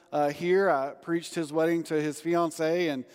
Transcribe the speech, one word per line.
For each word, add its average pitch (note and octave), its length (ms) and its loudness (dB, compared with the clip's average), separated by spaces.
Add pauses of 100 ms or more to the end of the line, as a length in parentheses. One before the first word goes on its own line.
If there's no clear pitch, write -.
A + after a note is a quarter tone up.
(120)
uh, D3 180 2
here. F3 400 2
I C#3 220 0
preached E3+ 420 -6
his D#3+ 180 -4
wedding E3 340 2
to D#3 140 -2
his D3+ 220 -4
fiancée, E3 720 0
and C3 100 -6 (100)